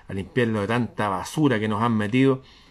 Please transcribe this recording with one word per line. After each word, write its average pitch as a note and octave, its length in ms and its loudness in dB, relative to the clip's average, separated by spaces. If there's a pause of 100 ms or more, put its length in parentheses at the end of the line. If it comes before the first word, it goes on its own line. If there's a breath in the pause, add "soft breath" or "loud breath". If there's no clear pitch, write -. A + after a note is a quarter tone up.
a - 60 -12
limpiarlo A2 480 -2
de G2 60 -2
tanta A2+ 420 -2
basura A2 500 0
que G#2+ 80 -2
nos G#2+ 140 -2
han A#2 160 2
metido. C3 440 2 (300 soft breath)